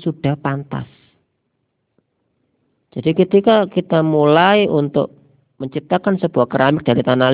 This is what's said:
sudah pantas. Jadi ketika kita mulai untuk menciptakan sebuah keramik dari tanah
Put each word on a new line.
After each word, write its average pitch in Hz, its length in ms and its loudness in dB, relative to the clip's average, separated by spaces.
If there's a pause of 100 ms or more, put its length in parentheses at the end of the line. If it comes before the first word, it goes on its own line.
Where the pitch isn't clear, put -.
sudah 147 400 -4
pantas. 139 480 -8 (2000)
Jadi 156 160 -2
ketika 202 560 2
kita 170 320 -2
mulai 160 640 2
untuk 147 480 -2 (480)
menciptakan 151 560 -4
sebuah 160 320 -2
keramik 143 400 0
dari 123 160 0
tanah 127 300 2